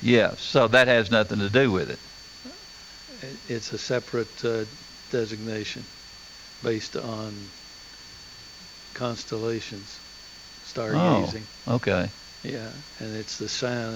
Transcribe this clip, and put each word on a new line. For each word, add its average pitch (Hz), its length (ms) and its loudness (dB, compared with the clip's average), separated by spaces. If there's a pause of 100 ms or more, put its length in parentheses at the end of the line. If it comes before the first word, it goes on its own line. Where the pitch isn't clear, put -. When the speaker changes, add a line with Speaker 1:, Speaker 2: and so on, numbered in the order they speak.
Speaker 1:
Yeah, 113 340 6
so 131 320 4
that 123 200 8
has 117 240 6
nothing 107 260 4
to 101 100 0
do 127 220 6
with 92 180 2
it. - 120 -8 (1200)
Speaker 2:
It, 135 140 -12 (180)
it's 113 180 -6
a 113 60 -6
separate, 120 680 -4
uh, 113 200 0 (480)
designation 110 720 -4 (800)
based 113 320 -2
on 110 360 -8 (1600)
constellations, 113 1040 -6 (800)
Speaker 1:
Oh, 127 40 -4
Speaker 2:
stargazing. 113 640 2 (260)
Speaker 1:
okay. 98 400 2 (340)
Speaker 2:
Yeah, 110 260 -8 (320)
and 110 160 -8
it's 107 220 -8
the 107 100 -6
sign 120 480 -4